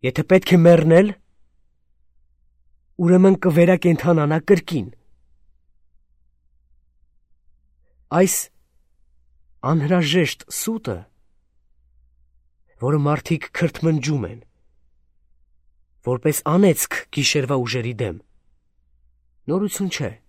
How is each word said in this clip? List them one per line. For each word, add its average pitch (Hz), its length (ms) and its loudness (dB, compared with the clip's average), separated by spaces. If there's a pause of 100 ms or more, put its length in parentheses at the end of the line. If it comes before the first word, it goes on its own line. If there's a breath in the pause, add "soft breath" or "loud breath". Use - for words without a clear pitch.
Եթե 127 180 -4
պետք 185 300 2
է 180 40 6
մեռնել, 170 520 6 (1900)
ուրեմն 185 380 4
կվերակենդանանա 170 1000 2
կրկին։ 165 520 -2 (3250)
Այս 180 240 2 (1300)
անհրաժեշտ 156 840 -2
սուտը, 220 500 -8 (1800)
որը 143 200 -2
մարդիկ 147 500 -4
քրթմնջում 151 760 -2
են, 117 160 -18 (1600)
որպես 127 380 -4
անեծք 175 600 0
գիշերվա 139 520 -2
ուժերի 120 380 -6
դեմ, 104 240 -8 (1300)
նորություն 190 420 -4
չէ։ 117 220 -8 (160)